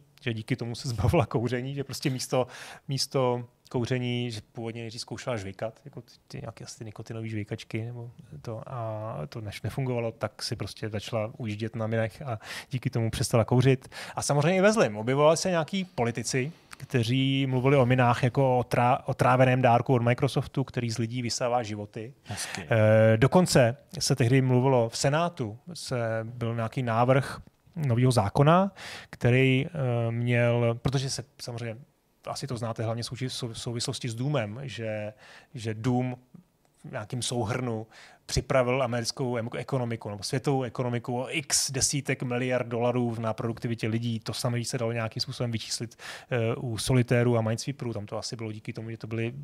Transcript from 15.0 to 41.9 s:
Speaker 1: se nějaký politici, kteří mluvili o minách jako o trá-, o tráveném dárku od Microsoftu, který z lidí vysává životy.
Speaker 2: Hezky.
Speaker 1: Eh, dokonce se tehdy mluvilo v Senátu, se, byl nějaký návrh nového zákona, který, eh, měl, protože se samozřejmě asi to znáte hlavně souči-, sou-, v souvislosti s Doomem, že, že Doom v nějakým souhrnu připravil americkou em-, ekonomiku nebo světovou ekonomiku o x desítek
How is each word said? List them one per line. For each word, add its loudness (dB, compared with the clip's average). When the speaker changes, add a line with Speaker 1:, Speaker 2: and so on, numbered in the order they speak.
Speaker 1:
se -2
nějaký 0
politici, -2
kteří 2
mluvili 4
o 8
minách 4
jako 2
o 0
trá-, 2
o -4
tráveném 4
dárku 6
od 4
Microsoftu, 0
který -4
z -6
lidí -4
vysává 0
životy. -10
Speaker 2:
Hezky. -8
Speaker 1:
Eh, 8
dokonce 6
se 2
tehdy 6
mluvilo 4
v -8
Senátu, -2
se, -6
byl -6
nějaký -2
návrh 4
nového 4
zákona, 4
který, 4
eh, -2
měl, 2
protože -2
se -6
samozřejmě -10
asi -8
to -6
znáte -4
hlavně -2
souči-, -6
sou-, -8
v -12
souvislosti -6
s -8
Doomem, -2
že, -8
že -6
Doom -2
v -16
nějakým -8
souhrnu -2
připravil 2
americkou -2
em-, -4
ekonomiku -4
nebo -10
světovou 0
ekonomiku -4
o -6
x -2
desítek -2